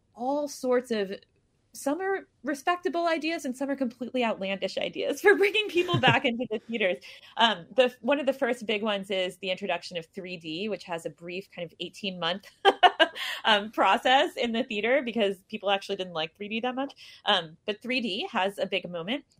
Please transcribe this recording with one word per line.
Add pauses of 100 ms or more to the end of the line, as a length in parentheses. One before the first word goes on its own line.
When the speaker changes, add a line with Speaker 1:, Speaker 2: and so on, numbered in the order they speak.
(160)
Speaker 1:
all
sorts
of, (600)
some
are (160)
respectable
ideas
and
some
are
completely
outlandish
ideas
for
bringing
people
back
Speaker 2:
<laughs>
Speaker 1:
into
the
theaters. (380)
Um, (100)
the,
one
of
the
first
big
ones
is
the
introduction
of
three
D,
which
has
a
brief
kind
of
eighteen-month, (180)
<laughs>
um,
process
in
the
theater
because (120)
people
actually
didn't
like
three
D
that
much. (320)
Um,
but
three
D
has
a
big
moment, (160)